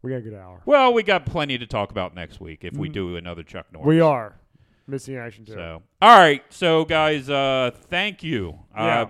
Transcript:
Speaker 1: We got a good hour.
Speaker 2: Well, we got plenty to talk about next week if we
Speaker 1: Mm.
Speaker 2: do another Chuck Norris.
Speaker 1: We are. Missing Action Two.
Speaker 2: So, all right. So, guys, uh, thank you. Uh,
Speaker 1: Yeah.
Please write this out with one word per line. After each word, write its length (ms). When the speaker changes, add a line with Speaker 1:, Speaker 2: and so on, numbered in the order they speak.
Speaker 1:
We 100
got 60
a 40
good 120
hour. 320
Speaker 2:
Well, 280
we 100
got 220
plenty 340
to 80
talk 240
about 240
next 260
week 220
if 120
we 140
Speaker 1:
Mm. 40
Speaker 2:
do 220
another 280
Chuck 280
Norris. 160
Speaker 1:
We 140
are. 340
Missing 300
Action 300
Two. 80
Speaker 2:
So, 280
all 180
right. 300
So, 340
guys, 460
uh, 420
thank 320
you. 380
Uh, 60
Speaker 1:
Yeah. 260